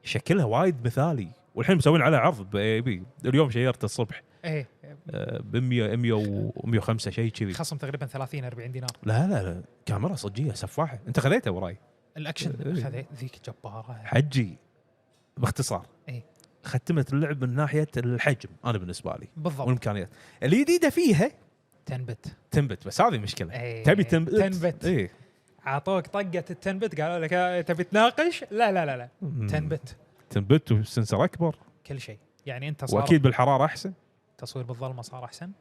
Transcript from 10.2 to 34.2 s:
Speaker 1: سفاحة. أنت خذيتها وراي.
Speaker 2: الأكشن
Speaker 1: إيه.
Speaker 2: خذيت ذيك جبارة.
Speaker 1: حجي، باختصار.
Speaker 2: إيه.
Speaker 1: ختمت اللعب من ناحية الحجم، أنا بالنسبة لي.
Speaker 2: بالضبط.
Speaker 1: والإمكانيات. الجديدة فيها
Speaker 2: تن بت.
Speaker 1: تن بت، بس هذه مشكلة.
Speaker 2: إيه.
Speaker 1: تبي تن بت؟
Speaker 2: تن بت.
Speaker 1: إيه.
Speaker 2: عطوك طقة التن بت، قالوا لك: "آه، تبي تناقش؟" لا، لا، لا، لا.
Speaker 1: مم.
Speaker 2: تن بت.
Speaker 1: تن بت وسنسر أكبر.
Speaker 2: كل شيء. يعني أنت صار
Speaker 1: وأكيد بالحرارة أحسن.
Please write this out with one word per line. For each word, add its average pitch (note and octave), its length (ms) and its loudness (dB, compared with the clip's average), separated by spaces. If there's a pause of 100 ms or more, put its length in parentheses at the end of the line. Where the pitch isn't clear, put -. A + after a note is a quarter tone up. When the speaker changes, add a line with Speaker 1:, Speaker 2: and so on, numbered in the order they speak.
Speaker 1:
سفاحة. C3+ 560 -4
أنت A#2+ 120 2
خذيتها C#3+ 320 2
وراي. F#2 260 -6 (400)
Speaker 2:
الأكشن D#3 360 -6 (120)
Speaker 1:
إيه. D3 180 -4
Speaker 2:
خذيت B2+ 320 -8
ذيك B2+ 320 -12
جبارة. A2 560 -14
Speaker 1:
حجي، A#2+ 540 0 (800)
باختصار. A#2 480 -2 (240)
Speaker 2:
إيه. B2 140 -12 (400)
Speaker 1:
ختمت C#3 500 -2
اللعب C#3+ 300 0
من B2 120 -2
ناحية D3 320 0 (100)
الحجم، A#2+ 520 0 (160)
أنا A#2 120 0
بالنسبة F2+ 380 -6
لي. - 120 -16 (100)
Speaker 2:
بالضبط. D3+ 240 -6
Speaker 1:
والإمكانيات. A2+ 480 -2 (340)
الجديدة C#4+ 460 4
فيها B3+ 420 4 (540)
Speaker 2:
تن B2+ 200 -6
بت. - 320 -12 (140)
Speaker 1:
تن C#3+ 160 2
بت، G2 200 -8
بس - 140 0
هذه G#3 160 4
مشكلة. G2+ 440 -6
Speaker 2:
إيه. A2+ 220 -8
Speaker 1:
تبي F3 200 6
تن E3 220 2
بت؟ F#3+ 100 -2
Speaker 2:
تن F#3 340 2
بت. D#3 160 -6
Speaker 1:
إيه. C3+ 260 2 (540)
Speaker 2:
عطوك D3+ 420 -2
طقة F#3 420 -4
التن F#3+ 300 -6
بت، F3+ 220 -4
قالوا E3 240 -2
لك: D#3 80 -2
"آه، F3+ 280 2
تبي E3+ 220 -2
تناقش؟" B3 680 2
لا، G#3+ 200 4
لا، F3+ 140 2
لا، C3+ 120 -2
لا. B2 120 -10 (120)
Speaker 1:
مم. C3+ 260 -4
Speaker 2:
تن D3+ 200 -2
بت. - 300 -8 (320)
Speaker 1:
تن G2+ 120 0
بت A#2+ 300 4
وسنسر G#2+ 520 2
أكبر. E3+ 320 0 (300)
Speaker 2:
كل C#3 160 -10
شيء. G#2+ 160 -16 (280)
يعني C3+ 240 -8
أنت D3 160 -8
صار B2+ 160 2
Speaker 1:
وأكيد D3+ 200 6
بالحرارة C3 440 4
أحسن. - 280 -6 (440)